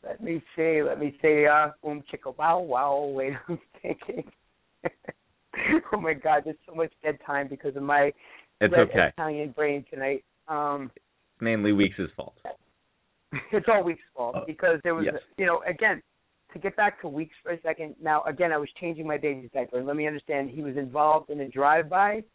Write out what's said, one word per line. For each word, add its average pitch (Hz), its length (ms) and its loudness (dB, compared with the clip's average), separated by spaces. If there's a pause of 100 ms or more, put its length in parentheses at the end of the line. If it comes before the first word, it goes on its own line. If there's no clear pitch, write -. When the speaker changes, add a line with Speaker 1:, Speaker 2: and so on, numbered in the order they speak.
Speaker 1:
let - 180 -10
me 165 220 -6 (120)
see, 160 280 2
let 143 160 -2
me 147 220 -4
see. 151 240 6
Uh, 151 240 6 (120)
boom, 147 300 -8
chicka, 135 260 -12
wow, 165 220 2
wow. 143 460 0
Wait, 135 360 -4
<laughs> - 60 -18
I'm 170 120 -6 (220)
thinking. - 480 -8 (540)
<laughs> - 60 -2 (1040)
Oh, 208 80 -4
my 160 140 0
God, 147 300 2
there's 156 120 -8 (100)
so 175 60 -20
much 160 180 -2 (120)
dead 151 200 -4
time 143 240 -4
because 135 280 -8
of 139 80 -6
my 143 280 4 (480)
Speaker 2:
It's 104 140 4
Speaker 1:
red 110 160 6
Speaker 2:
okay. 85 260 4
Speaker 1:
Italian 151 360 -4
brain 143 360 -2
tonight. 135 380 -4 (220)
Um, 147 420 -4 (500)
Speaker 2:
Mainly 107 340 2
Weeks' 98 260 2 (160)
fault. - 180 -12 (100)
Speaker 1:
<laughs> - 1080 -16
It's 208 200 0
all 202 120 4
Weeks' 170 180 -4 (140)
fault 123 200 -4
Speaker 2:
Uh, 117 120 -4
Speaker 1:
because 160 360 0
there 170 120 0
was, 156 100 -2
Speaker 2:
yes. - 100 -2
Speaker 1:
a, - 260 -10
you 185 40 2
know, 170 220 2
again, 185 340 -2 (520)
to 170 60 -14
get 190 160 -6
back 208 260 0
to 175 60 -10
Weeks 156 360 -8
for - 80 -6
a 165 100 -6
second. 160 400 -6
Now, 156 220 2
again, 160 280 0
I 156 60 0
was 147 100 -2 (140)
changing 165 240 -6
my 151 120 -2
baby's 135 360 -4
diaper, 123 240 -4
and 127 80 -2
let 143 100 -2
me 151 120 -2
understand, 143 420 -4
he 147 140 -10
was 135 120 -6
involved 147 540 2
in 147 120 -6
a 135 60 -6
drive-by. 165 760 2 (120)